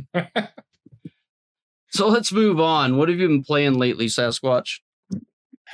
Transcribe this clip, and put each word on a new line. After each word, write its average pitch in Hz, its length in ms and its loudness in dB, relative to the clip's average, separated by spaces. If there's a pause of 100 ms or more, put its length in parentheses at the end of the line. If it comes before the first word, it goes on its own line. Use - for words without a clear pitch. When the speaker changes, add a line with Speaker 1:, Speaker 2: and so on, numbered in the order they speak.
(120)
Speaker 1:
<laughs> 208 400 -6 (1400)
Speaker 2:
So 202 180 0
let's 220 240 2
move 202 280 2
on. 151 380 2
What 160 120 2
have 175 100 0
you 185 80 2
been 143 160 2
playing 143 320 2
lately, 123 320 0
Sasquatch? 123 760 -2 (920)